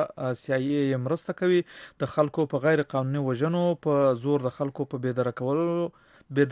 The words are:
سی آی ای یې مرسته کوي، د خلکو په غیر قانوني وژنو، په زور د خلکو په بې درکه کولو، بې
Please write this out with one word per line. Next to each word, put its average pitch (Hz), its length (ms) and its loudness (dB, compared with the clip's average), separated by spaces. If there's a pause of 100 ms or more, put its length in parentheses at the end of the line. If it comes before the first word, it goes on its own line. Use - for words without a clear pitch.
(340)
سی - 180 -6
آی 131 140 0
ای 143 260 0
یې 131 40 0
مرسته 139 360 -4
کوي، 180 260 2 (420)
د 135 120 -4
خلکو 151 340 2
په 143 120 -2
غیر 151 240 4
قانوني 135 360 -2
وژنو، 147 460 0 (100)
په 143 400 2
زور 131 320 0
د 123 120 -4
خلکو 139 260 -4
په 139 140 -10
بې 127 200 -2
درکه 123 200 0
کولو، 170 520 0 (440)
بې 143 180 6